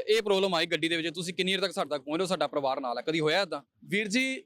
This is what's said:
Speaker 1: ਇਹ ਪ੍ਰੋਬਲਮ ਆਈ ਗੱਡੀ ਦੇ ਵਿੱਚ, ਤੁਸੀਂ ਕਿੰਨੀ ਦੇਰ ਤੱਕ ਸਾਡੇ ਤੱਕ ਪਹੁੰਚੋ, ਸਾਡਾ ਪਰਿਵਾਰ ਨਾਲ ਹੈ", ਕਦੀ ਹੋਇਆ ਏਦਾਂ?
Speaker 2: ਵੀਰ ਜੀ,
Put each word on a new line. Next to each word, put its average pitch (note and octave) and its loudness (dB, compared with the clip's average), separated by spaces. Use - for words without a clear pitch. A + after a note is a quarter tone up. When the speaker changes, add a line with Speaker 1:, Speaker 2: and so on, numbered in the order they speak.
Speaker 1:
ਇਹ G#3+ 4
ਪ੍ਰੋਬਲਮ G3 2
ਆਈ E3 2
ਗੱਡੀ E3 0
ਦੇ E3+ 0
ਵਿੱਚ, D#3+ -4
ਤੁਸੀਂ F3+ -6
ਕਿੰਨੀ F#3 0
ਦੇਰ F#3+ 0
ਤੱਕ F#3+ 0
ਸਾਡੇ E3 -4
ਤੱਕ C#3+ -4
ਪਹੁੰਚੋ, D#3+ -2
ਸਾਡਾ D#3+ 0
ਪਰਿਵਾਰ C#3 0
ਨਾਲ B2 -4
ਹੈ", B2 -6
ਕਦੀ D#3+ 0
ਹੋਇਆ D#3 4
ਏਦਾਂ? D#3 -4
Speaker 2:
ਵੀਰ G3+ 0
ਜੀ, C4 0